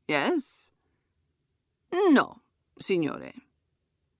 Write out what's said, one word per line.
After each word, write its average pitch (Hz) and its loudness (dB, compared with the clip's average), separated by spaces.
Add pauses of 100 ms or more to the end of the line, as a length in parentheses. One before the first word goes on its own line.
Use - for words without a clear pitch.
yes? 190 -2 (1200)
No, 339 2 (380)
signore. 160 -4 (880)